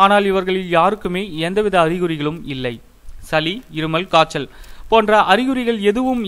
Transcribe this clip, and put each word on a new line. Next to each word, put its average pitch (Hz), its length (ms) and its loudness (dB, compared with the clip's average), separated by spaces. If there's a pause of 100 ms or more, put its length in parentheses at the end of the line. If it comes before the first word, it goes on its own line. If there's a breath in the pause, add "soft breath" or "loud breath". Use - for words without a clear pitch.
ஆனால் 202 260 4
இவர்களில் 185 460 -2
யாருக்குமே 190 480 0 (240)
எந்தவித 196 280 0 (100)
அறிகுறிகளும் 165 520 -2 (160)
இல்லை. 123 180 -6 (580)
சளி, 160 240 -2 (240)
இருமல், 160 360 -2
காய்ச்சல் 156 340 2 (420 loud breath)
போன்ற 220 220 4 (180)
அறிகுறிகள் 240 480 0 (100)
எதுவும் 247 380 0